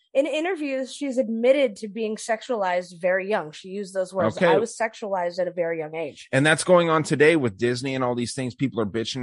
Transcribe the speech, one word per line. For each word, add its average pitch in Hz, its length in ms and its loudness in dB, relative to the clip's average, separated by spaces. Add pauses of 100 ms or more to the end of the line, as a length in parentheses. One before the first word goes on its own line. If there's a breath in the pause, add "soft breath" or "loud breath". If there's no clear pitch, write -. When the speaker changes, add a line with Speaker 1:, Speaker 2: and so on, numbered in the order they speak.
(160)
Speaker 1:
In 269 100 4
interviews, 294 680 -2
she's 269 240 -4
admitted 240 600 2
to 220 100 -10
being 214 280 -4
sexualized 185 840 -4
very 185 260 0
young. 180 240 -2
She - 180 -18
used 190 260 -10
those 185 180 -4
words. 180 240 0
Speaker 2:
Okay. 185 80 2
Speaker 1:
"I 170 120 8
was 220 200 -2
sexualized 190 640 -4
at 180 80 0
a 180 40 -6
very 170 280 -2
young 156 160 -6
age." 160 360 -8
Speaker 2:
And 135 140 4
that's 156 180 4
going 175 260 6
on 156 120 4
today 151 340 6
with 120 220 0
Disney 123 380 -2
and 131 80 0
all 123 100 0
these 120 220 -4
things. 127 180 -6
People 123 260 -2
are 110 60 2
bitching 113 380 -4